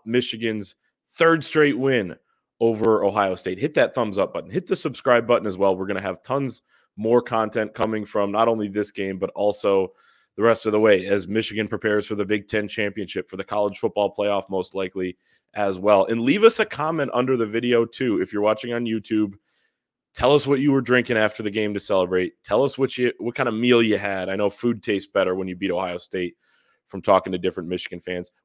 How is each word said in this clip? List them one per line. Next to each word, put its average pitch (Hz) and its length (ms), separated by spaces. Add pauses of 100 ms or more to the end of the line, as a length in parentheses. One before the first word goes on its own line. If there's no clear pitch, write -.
Michigan's 113 680 (340)
third 165 340
straight 147 360
win 123 360 (440)
over 110 440
Ohio 98 300
State. 90 240
Hit 147 160
that 123 220
thumbs 107 240
up 92 160
button. 82 160
Hit 175 160
the - 80
subscribe 123 500
button 110 220
as 92 100
well. 98 180
We're 95 120
gonna 95 140
have 92 200
tons 131 400 (360)
more 113 240
content 110 520
coming 107 300
from 101 300
not 113 160
only 110 180
this 101 240
game, 95 260
but 90 120
also 98 640 (420)
the 101 80
rest 113 220
of 110 80
the 107 60
way 101 280
as 101 180
Michigan 107 400
prepares 104 400
for 110 100
the 101 100
Big 101 240
Ten 107 180
Championship, 101 640
for 95 80
the 95 80
college 104 340
football 104 340
playoff, 101 360
most 95 260
likely 92 420 (360)
as 101 260
well. 98 260
And 113 140
leave 143 240
us 226 160
a 214 60
comment 156 480
under 131 240
the 117 80
video 117 400
too. 120 360
If 95 120
you're 104 80
watching 110 320
on 120 120
YouTube, 107 500 (760)
tell 131 220
us 143 100
what 139 140
you 143 140
were 135 80
drinking 123 340
after 107 260
the 107 80
game 104 240
to 101 60
celebrate. 92 540 (100)
Tell 110 180
us 139 160
what 131 200
you, 123 220
what 117 160
kind 131 120
of 110 80
meal 120 260
you 107 160
had. 95 300
I 95 80
know 104 140
food 110 340
tastes 101 260
better 92 240
when 95 140
you 92 80
beat 92 160
Ohio 90 260
State 90 380 (520)
from 95 140
talking 95 300
to 92 80
different 87 300
Michigan 90 320
fans. 90 320 (120)